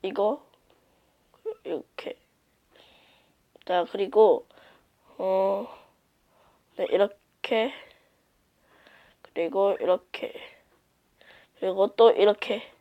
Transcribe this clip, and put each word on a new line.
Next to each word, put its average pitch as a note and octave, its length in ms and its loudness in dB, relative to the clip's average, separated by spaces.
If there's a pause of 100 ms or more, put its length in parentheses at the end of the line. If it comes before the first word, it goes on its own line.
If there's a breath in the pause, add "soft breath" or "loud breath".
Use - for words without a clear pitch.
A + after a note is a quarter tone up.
이거, G#3 440 -4 (1160)
이렇게. - 540 -12 (1500 soft breath)
자, F3 260 -2
그리고, G3 560 2 (720 soft breath)
어, G3 500 -2 (1080 loud breath)
네, F#3+ 120 -4
이렇게. A3 840 -2 (1500 loud breath)
그리고 F#3 580 -2
이렇게. - 540 -4 (1300 soft breath)
그리고 F#3+ 360 0
또 A3+ 160 8
이렇게. G#3 680 0